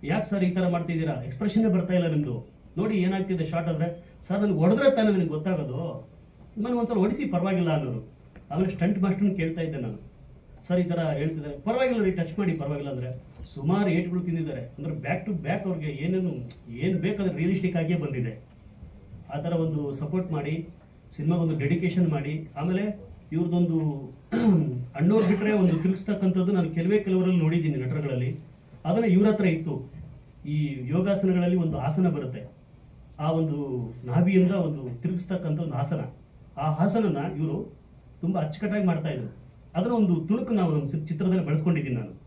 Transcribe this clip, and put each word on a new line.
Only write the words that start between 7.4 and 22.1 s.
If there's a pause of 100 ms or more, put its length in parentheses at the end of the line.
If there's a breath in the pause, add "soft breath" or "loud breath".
ಅನ್ನೋರು. (420)
ಆಮೇಲೆ
ಸ್ಟಂಟ್
ಮಾಸ್ಟರ್ನ
ಕೇಳ್ತಾ
ಇದ್ದೆ
ನಾನು, (680)
"ಸರ್
ಈ
ತರ
ಹೇಳ್ತಿದ್ದಾರೆ,
ಪರವಾಗಿಲ್ಲ
ರೀ
ಟಚ್
ಮಾಡಿ
ಪರವಾಗಿಲ್ಲ"
ಅಂದ್ರೆ (240)
ಸುಮಾರು
ಏಟ್ಗಳು
ತಿಂದಿದ್ದಾರೆ.
ಅಂದ್ರೆ
back
to
back
ಅವ್ರಿಗೆ
ಏನೇನು (420)
ಏನ್
ಬೇಕಾದ್ರೆ
ರಿಯಲಿಸ್ಟಿಕ್
ಆಗಿಯೇ
ಬಂದಿದೆ. (960)
ಆ
ತರ
ಒಂದು
ಸಪೋರ್ಟ್
ಮಾಡಿ, (480)
ಸಿನಿಮಾಗೊಂದು
ಡೆಡಿಕೇಶನ್
ಮಾಡಿ,